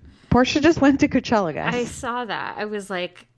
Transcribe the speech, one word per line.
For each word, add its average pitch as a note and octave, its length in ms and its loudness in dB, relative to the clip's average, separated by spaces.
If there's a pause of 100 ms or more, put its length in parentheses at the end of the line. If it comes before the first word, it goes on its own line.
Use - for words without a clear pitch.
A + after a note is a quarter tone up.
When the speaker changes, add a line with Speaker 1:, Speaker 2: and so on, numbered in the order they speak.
(300)
Speaker 1:
Portia B3+ 320 4
just D#4+ 180 4
went C#4 200 4
to D4 80 4
Coachella, G#3+ 440 0
guys. A#3 220 -4
Speaker 2:
I A#3+ 100 -2
saw B3 400 -8
that. F3 320 -8
I - 80 -6
was G#3 240 -8
like, F3+ 380 -8 (120)